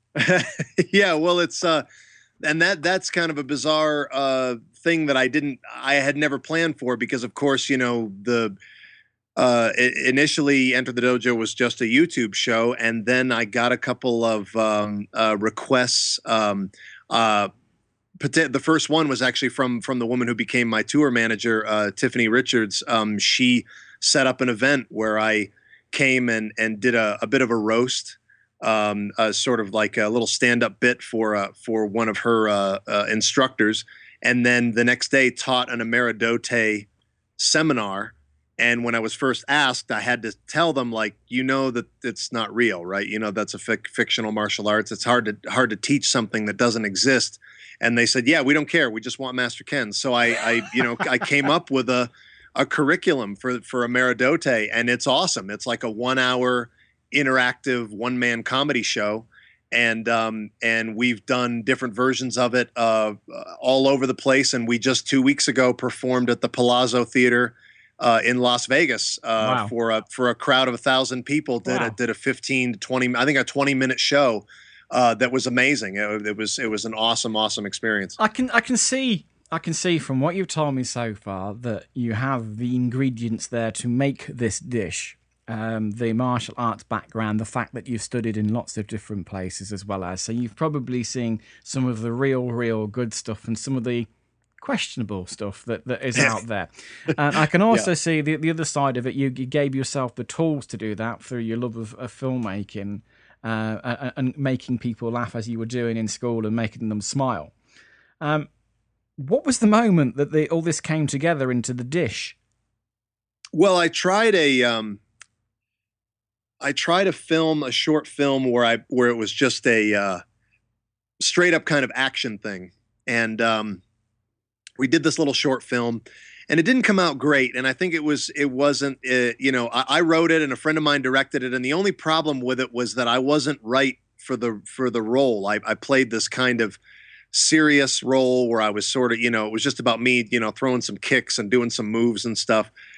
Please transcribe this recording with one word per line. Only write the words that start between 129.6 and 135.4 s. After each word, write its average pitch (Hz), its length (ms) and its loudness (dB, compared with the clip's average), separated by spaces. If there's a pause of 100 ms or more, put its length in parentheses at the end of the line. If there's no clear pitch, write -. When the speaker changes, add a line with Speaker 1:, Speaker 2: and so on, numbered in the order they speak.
Speaker 1:
I, 123 160 0
I 151 140 2
wrote 165 300 4
it 160 100 4
and 139 100 -2
a 123 60 -6
friend 156 200 0
of 160 60 0
mine 143 180 2
directed 131 420 0
it. 123 100 -4
And 127 100 -2
the 135 100 0
only 196 180 0
problem 156 480 0
with 123 200 -2
it 127 140 -2
was 117 220 -4
that 123 120 0
I 120 120 2
wasn't 139 420 0
right 131 360 0 (200)
for - 180 -8
the, 113 300 -4
for 127 240 -4
the 113 120 -2
role. 113 460 2